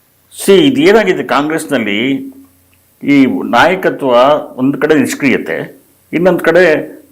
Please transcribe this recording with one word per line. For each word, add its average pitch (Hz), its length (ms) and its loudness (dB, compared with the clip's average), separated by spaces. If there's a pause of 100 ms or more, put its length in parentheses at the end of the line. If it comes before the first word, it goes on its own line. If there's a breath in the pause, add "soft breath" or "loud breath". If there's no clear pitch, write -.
(440)
ಸಿ, 185 220 4
ಇದೇನಾಗಿದೆ 180 560 2
ಕಾಂಗ್ರೆಸ್ನಲ್ಲಿ, 131 880 -4 (920)
ಈ 139 240 4
ನಾಯಕತ್ವ 139 800 -2 (500)
ಒಂದ್ 135 200 -2
ಕಡೆ 147 180 0
ನಿಷ್ಕ್ರಿಯತೆ, 107 840 -4 (340)
ಇನ್ನೊಂದ್ 170 280 0
ಕಡೆ 165 600 0 (120)